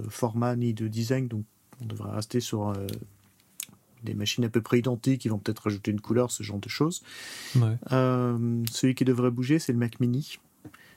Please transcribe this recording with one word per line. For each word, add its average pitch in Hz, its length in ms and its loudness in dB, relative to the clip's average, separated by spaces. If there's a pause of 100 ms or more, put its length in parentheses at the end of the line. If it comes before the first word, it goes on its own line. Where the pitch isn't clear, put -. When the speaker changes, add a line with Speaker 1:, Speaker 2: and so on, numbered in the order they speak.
Speaker 1:
format 117 480 0
ni 120 160 2
de 110 160 -2
design, 117 400 0
donc 107 160 -4 (380)
on - 20 -10
devrait 104 280 -8
rester 110 280 -2
sur, 104 300 -2
euh, 98 160 -4 (1160)
des 107 100 -4
machines 107 320 0
à - 20 0
peu 113 140 2
près 123 160 4
identiques, 123 420 0
qui - 80 -2
vont 107 100 0
peut-être 107 260 -4
rajouter 104 260 0
une 104 100 0
couleur, 120 300 2
ce - 120 -6
genre 104 160 -6
de 101 120 -10
choses. 165 320 -2 (540)
Speaker 2:
Ouais. 113 200 4 (160)
Speaker 1:
Euh, 120 800 2
celui 131 240 2
qui 131 100 2
devrait 123 260 4
bouger, 127 280 2
c'est 139 140 -2
le 120 60 2
Mac 120 220 -2
Mini. 123 380 0 (580)